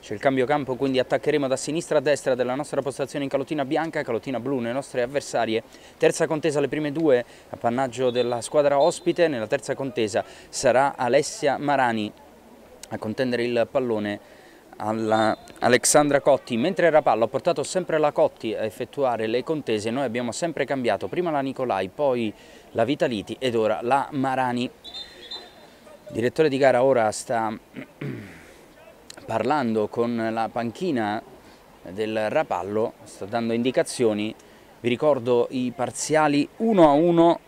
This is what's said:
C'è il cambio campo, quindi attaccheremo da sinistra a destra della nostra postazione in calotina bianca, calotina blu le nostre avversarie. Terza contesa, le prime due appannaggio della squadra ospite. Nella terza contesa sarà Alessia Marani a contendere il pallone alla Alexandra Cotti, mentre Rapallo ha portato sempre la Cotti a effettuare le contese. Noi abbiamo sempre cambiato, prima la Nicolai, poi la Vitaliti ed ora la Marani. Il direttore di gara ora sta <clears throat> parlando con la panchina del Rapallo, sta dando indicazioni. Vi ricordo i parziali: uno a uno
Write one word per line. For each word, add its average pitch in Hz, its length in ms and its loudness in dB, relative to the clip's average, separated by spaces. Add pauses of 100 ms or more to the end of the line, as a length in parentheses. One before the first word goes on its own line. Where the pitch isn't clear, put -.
C'è - 140 -10
il 101 40 -10
cambio 131 280 2
campo, 131 300 -2
quindi 131 220 0
attaccheremo 143 480 0
da 131 100 0
sinistra 156 420 -2
a - 20 4
destra 135 340 0
della 123 200 -2
nostra 139 260 -4
postazione 139 440 -6
in 139 60 -6
calotina 139 360 -4
bianca, 156 340 -4
calotina 127 400 -4
blu 135 180 -4
le 117 140 -4
nostre 127 300 -4
avversarie. 120 600 -2 (360)
Terza 160 280 2
contesa, 147 320 0
le 139 100 0
prime 147 220 -2
due 143 320 4 (280)
appannaggio 123 580 -2
della 120 320 0
squadra 143 400 2
ospite. 170 480 2
Nella 117 180 -2
terza 139 280 -2
contesa 110 500 -2 (240)
sarà 131 480 2
Alessia 127 640 0
Marani 123 520 0 (760)
a 110 80 -10
contendere 120 460 -2
il 120 280 0
pallone 107 480 -2 (580)
alla 110 600 0 (220)
Alexandra 143 640 4
Cotti, 131 340 2
mentre 170 320 2
Rapallo 139 360 4
ha 107 40 -2
portato 151 340 -2
sempre 165 360 -2
la 147 140 2
Cotti 123 420 0
a 104 100 -4
effettuare 117 600 -4
le 117 160 0
contese. 113 480 -2
Noi 120 140 -2
abbiamo 117 280 -4
sempre 170 320 -4
cambiato, 117 440 -2
prima 170 220 -2
la 147 100 0
Nicolai, 120 500 -2
poi 123 420 0 (380)
la 113 140 2
Vitaliti 120 540 -2
ed 127 160 -2
ora 107 280 2
la 127 300 0
Marani. 131 580 -2 (1400)
Il - 60 -14
direttore 147 340 2
di 135 80 0
gara 127 260 6
ora 120 300 4
sta 113 400 -4
<clears throat> - 1700 -16
parlando 113 640 0
con 117 440 -2
la 113 180 -2
panchina 117 720 -4 (600)
del 107 480 -4
Rapallo, 110 640 -2 (100)
sta - 220 -14
dando 113 260 -2
indicazioni. 113 800 0 (460)
Vi 120 80 -2
ricordo 123 600 2
i 127 200 -4
parziali: 143 840 0
uno 202 320 6
a 143 40 8
uno 170 560 6